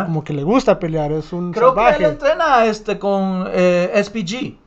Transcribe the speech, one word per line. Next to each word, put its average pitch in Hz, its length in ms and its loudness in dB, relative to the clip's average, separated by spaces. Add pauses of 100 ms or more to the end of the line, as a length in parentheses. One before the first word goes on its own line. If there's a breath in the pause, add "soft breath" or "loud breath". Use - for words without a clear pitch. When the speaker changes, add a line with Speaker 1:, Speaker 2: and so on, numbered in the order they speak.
Speaker 1:
Ya. - 40 -2
Speaker 2:
Como 156 160 -2
que 156 100 -8
le 143 120 -4
gusta 226 340 2
pelear, 160 320 -4
es 156 220 -6
un 175 200 -6
Speaker 1:
Creo 220 220 4
que 202 60 0
Speaker 2:
salvaje. 240 240 4
Speaker 1:
él 202 80 4
entrena, 277 540 2
este, 208 340 -4
con, 190 480 -2
eh, 180 460 2
S 202 180 0
P 220 80 -6
G, 214 360 -8 (100)